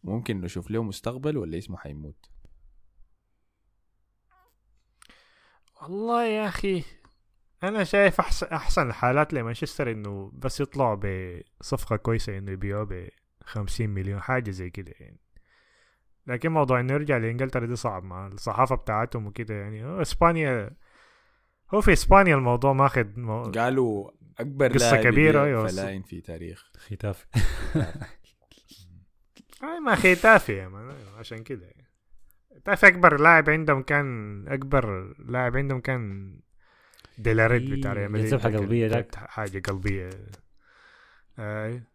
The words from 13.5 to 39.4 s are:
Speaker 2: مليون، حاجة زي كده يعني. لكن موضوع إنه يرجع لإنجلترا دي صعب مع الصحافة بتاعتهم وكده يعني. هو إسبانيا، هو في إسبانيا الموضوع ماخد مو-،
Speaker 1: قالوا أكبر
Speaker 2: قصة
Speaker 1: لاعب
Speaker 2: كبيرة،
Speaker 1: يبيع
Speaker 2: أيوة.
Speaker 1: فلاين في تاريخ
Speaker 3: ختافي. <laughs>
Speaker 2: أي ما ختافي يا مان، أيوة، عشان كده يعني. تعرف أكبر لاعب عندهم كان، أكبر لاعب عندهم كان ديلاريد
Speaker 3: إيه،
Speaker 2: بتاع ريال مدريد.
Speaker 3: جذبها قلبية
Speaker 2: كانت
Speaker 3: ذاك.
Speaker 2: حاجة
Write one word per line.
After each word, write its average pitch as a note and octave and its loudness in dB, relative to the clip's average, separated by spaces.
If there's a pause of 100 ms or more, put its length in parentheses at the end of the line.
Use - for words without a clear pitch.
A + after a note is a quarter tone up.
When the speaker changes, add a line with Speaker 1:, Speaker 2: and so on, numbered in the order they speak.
Speaker 2:
مليون، G2 -6
حاجة B2+ -4
زي F2+ -10
كده F2 -14
يعني. - -20 (1080)
لكن B2+ -4
موضوع C3 4
إنه B2+ 0
يرجع D3 0
لإنجلترا A#2+ -2
دي A#2+ -4
صعب G2+ -6
مع F#2+ -12
الصحافة A#2 -2
بتاعتهم A2 -4
وكده G#2+ -10
يعني. G#2+ -10
هو F3 -6
إسبانيا، D3+ 0 (1000)
هو G#3 4
في G3 8
إسبانيا F#3+ 6
الموضوع B2+ 2
ماخد B2+ 2
مو-، A#2 -6
Speaker 1:
قالوا A2+ -2 (280)
أكبر C3+ 0
Speaker 2:
قصة A#2+ 6
Speaker 1:
لاعب A2+ 6
Speaker 2:
كبيرة، B2+ 6
Speaker 1:
يبيع D3 4
Speaker 2:
أيوة. A#2 0
Speaker 1:
فلاين F#2+ -4
في F2+ -14
تاريخ E2 -14
Speaker 3:
ختافي. - -10 (100)
<laughs> A#2 4 (2250)
Speaker 2:
أي E4 -10
ما B3+ 2
ختافي F#3+ 6
يا F#2+ -8
مان، G2+ -18
أيوة، A2 -20
عشان A2+ -14
كده G#2+ -12
يعني. - -20 (800)
تعرف G3+ 4
أكبر F3 8
لاعب D#3+ 8
عندهم D3+ 2
كان، A#2 -4
أكبر C3 -2
لاعب B2 -4
عندهم C3+ -2
كان G2+ -8 (840)
ديلاريد A#2 2
Speaker 3:
إيه، C#3 -4
Speaker 2:
بتاع G2+ -2
ريال G2+ -4
مدريد. A2 0
Speaker 3:
جذبها A2 0
قلبية A2 0
Speaker 2:
كانت A2+ -2
Speaker 3:
ذاك. - -16
Speaker 2:
حاجة G2 -8